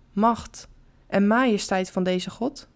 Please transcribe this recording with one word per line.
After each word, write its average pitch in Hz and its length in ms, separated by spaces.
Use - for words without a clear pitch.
macht - 560
en 202 200
majesteit 208 640
van 185 120
deze 180 280
God? - 460